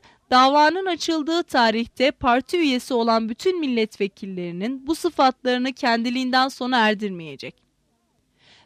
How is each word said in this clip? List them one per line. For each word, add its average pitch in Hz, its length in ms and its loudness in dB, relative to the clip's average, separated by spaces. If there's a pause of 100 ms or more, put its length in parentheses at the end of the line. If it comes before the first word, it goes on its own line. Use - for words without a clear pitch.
(320)
davanın 294 540 4
açıldığı 330 580 -2
tarihte 233 680 0
parti 262 460 0
üyesi 269 360 0
olan 226 360 0
bütün 359 300 -2
milletvekillerinin 214 1300 -4
bu 320 80 0
sıfatlarını 262 800 0
kendiliğinden 254 720 0
sona 254 300 -4
erdirmeyecek. 196 880 -4 (1000)